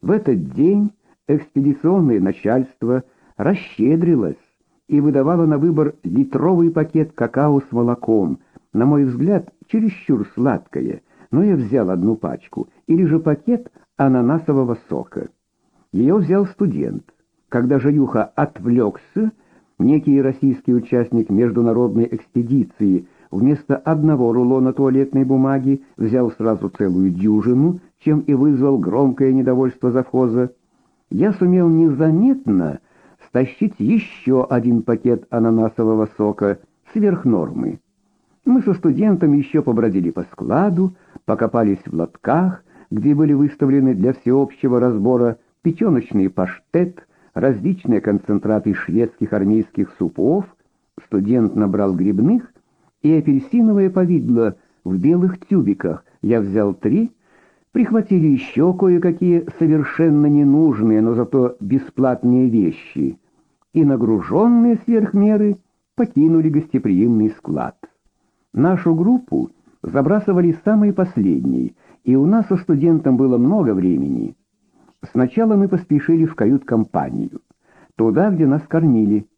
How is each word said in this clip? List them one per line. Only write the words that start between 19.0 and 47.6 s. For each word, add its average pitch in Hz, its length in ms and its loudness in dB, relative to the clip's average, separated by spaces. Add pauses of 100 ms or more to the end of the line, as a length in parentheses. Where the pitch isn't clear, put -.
некий 143 420 2
российский 131 520 -2
участник 117 560 0
международной 117 840 0
экспедиции 110 960 -2 (220)
вместо 139 480 0
одного 151 560 0
рулона 127 400 0
туалетной 135 500 0
бумаги 135 600 0 (140)
взял 117 340 0
сразу 107 380 -2
целую 92 420 0
дюжину, 110 680 0 (200)
чем 151 220 0
и 147 120 -2
вызвал 139 440 2
громкое 131 540 0
недовольство 127 600 0
завхоза. 127 640 -2 (560)
Я 202 240 -2
сумел 180 360 2
незаметно 160 1120 0 (480)
стащить - 520 -4
ещё 127 680 -2
один 117 320 0
пакет 117 480 -2
ананасового 110 880 0
сока 101 420 -2 (320)
сверх 208 340 0
нормы. 90 540 -2 (640)
Мы 254 200 2
со 196 100 0
студентом 170 600 0
ещё 143 280 0
побродили 107 480 0
по 87 140 -8
складу, 180 720 -2 (300)
покопались 110 600 -2
в - 80 -14
лотках, 139 680 -4 (260)
где 110 240 0
были 147 200 2
выставлены 139 600 0
для 110 200 0
всеобщего 131 680 0
разбора 120 580 0 (240)
печёночный 147 680 0
паштет, 165 800 -4 (280)
различные 123 680 -2